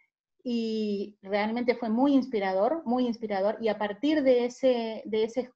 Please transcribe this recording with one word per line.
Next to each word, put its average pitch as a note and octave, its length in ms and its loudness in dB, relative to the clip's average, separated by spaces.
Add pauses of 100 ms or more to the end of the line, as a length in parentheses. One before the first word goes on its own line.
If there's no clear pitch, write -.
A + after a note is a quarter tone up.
(440)
y A3 800 -4
realmente A3 540 -2
fue A#3 140 -6
muy C4+ 260 4
inspirador, A3 680 0
muy B3 220 0
inspirador. G#3+ 560 -2
Y A3 60 0
a G#3 100 0
partir C4 460 0
de B3 220 4
ese, A#3+ 600 0
de A3 200 0
ese, B3 300 -4